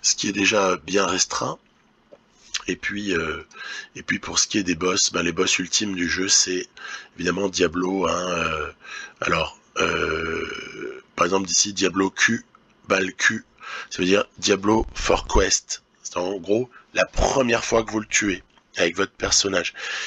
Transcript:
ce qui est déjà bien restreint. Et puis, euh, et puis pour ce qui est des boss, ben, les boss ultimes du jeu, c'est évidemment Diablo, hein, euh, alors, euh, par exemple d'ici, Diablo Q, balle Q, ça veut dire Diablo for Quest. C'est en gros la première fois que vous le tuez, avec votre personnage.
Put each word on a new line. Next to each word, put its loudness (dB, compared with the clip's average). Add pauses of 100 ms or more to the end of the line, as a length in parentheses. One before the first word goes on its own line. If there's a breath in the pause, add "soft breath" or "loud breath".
ce 0
qui -2
est 0
déjà 2
bien 0
restreint. -2 (1120)
Et -2
puis, -6
euh, -4 (500 loud breath)
et -12
puis -4
pour -4
ce 2
qui -4
est 2
des 0
boss, 0
ben, -2
les 0
boss 0
ultimes -2
du -2
jeu, -2
c'est 0 (500 loud breath)
évidemment 0
Diablo, 2
hein, -2
euh, -2 (480 loud breath)
alors, -2 (180)
euh, -4 (140)
par 4
exemple 0
d'ici, 0
Diablo 2
Q, 0 (420)
balle 2
Q, 0 (460 loud breath)
ça -8
veut 2
dire 6 (140)
Diablo 4
for 0
Quest. 2 (200)
C'est -12
en -2
gros 0 (240 loud breath)
la 2
première 2
fois 4
que -8
vous 0
le -6
tuez, 0 (340)
avec 2
votre 0
personnage. 0 (320 loud breath)